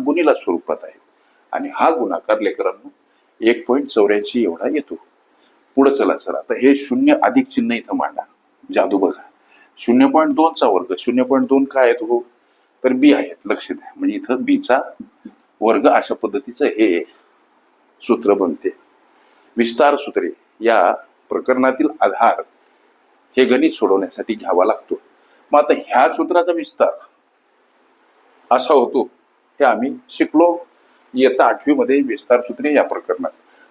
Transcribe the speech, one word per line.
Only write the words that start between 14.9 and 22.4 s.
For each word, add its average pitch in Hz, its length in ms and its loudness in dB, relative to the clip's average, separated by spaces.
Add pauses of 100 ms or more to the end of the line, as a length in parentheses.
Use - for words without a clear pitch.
वर्ग 110 260 2
अशा 113 280 2
पद्धतीचं 110 500 -6
हे 92 380 0 (960)
सूत्र - 320 0
बनते. 95 360 -2 (880)
विस्तार 123 380 2
सूत्रे 90 340 -6 (320)
या 107 300 4 (380)
प्रकरणातील 131 580 0 (140)
आधार 101 400 0 (960)